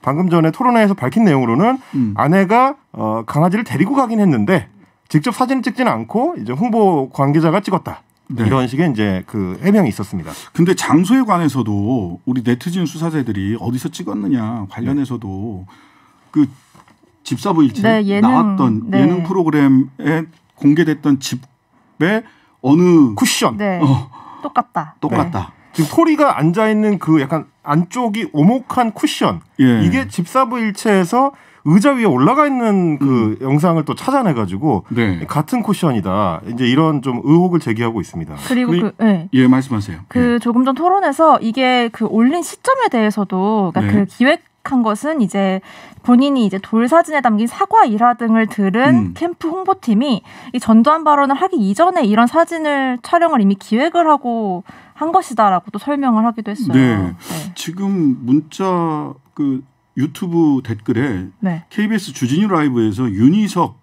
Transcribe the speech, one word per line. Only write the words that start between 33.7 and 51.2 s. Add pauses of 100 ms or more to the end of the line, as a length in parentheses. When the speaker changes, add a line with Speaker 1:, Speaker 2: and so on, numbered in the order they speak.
Speaker 1:
또
찾아내가지고
Speaker 2:
네.
Speaker 1:
같은
쿠션이다. (120)
이제
이런
좀
의혹을
제기하고
있습니다. (120)
Speaker 3:
그리고
Speaker 2:
그리-,
Speaker 3:
그,
네.
Speaker 2:
예,
말씀하세요.
Speaker 3:
그
Speaker 2:
예.
Speaker 3:
조금
전
토론에서
이게
그
올린
시점에
대해서도,
그러니까
Speaker 2:
네.
Speaker 3:
그
기획한
것은
이제 (400)
본인이
이제
돌
사진에
담긴
사과
일화
등을
들은
Speaker 2:
음.
Speaker 3:
캠프
홍보팀이 (300)
이
전두환
발언을